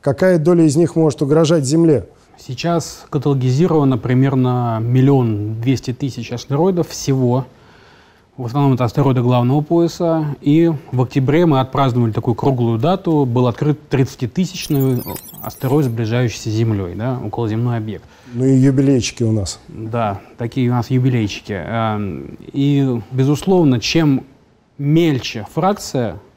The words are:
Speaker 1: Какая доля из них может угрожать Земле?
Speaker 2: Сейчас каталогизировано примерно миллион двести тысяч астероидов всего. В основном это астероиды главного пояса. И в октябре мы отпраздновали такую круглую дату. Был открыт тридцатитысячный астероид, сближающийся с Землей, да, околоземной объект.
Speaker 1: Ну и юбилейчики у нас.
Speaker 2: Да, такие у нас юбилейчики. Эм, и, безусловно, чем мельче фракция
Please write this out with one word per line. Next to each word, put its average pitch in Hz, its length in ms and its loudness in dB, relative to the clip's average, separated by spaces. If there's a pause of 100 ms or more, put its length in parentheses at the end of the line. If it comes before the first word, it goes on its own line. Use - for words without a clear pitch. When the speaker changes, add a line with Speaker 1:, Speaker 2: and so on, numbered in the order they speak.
Speaker 1:
Какая 180 380 2
доля 165 260 4
из 147 120 4
них 170 200 2
может 160 240 2
угрожать 156 440 2
Земле? 147 420 2 (320)
Speaker 2:
Сейчас - 720 -6
каталогизировано 139 880 2
примерно 123 800 0
миллион 117 800 2
двести 127 320 -2
тысяч 123 400 -8
астероидов 160 560 -2
всего. 131 560 0 (920)
В 127 80 -8
основном 139 260 2
это 123 120 0
астероиды 127 360 2
главного 123 400 2
пояса. 160 800 0
И 165 320 2 (180)
в 123 120 0
октябре 139 420 2
мы 165 160 2
отпраздновали 123 520 0
такую 113 220 -2
круглую 120 440 0
дату. 160 480 0
Был 123 200 0
открыт 147 440 -2
тридцатитысячный 135 1120 -2 (400)
астероид, 139 420 -2
сближающийся 117 640 -2
с 107 40 -4
Землей, 107 420 -2
да, 120 280 -6
околоземной 117 540 -4
объект. 107 280 -8 (280)
Speaker 1:
Ну 123 140 -2
и 135 80 4
юбилейчики 135 680 2
у 110 100 0
нас. 104 360 -4
Speaker 2:
Да, 110 540 -6 (160)
такие 120 320 -4
у - 20 0
нас 120 180 -2
юбилейчики. 123 640 -2
Эм, 98 840 -6 (160)
и, 139 440 0 (140)
безусловно, 143 680 2
чем 151 440 0 (540)
мельче 143 720 0
фракция 156 680 -4 (180)